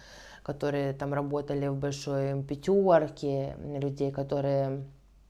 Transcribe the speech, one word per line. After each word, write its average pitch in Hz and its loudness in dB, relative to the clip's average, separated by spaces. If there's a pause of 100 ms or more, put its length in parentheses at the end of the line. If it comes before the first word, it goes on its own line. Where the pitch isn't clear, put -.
(420)
которые 143 0
там 143 -4
работали 143 -2
в 139 -2
большой, 139 -2
м, 139 -2
пятерке, 147 4 (100)
м, 147 -6
людей, 139 0
которые 139 0 (480)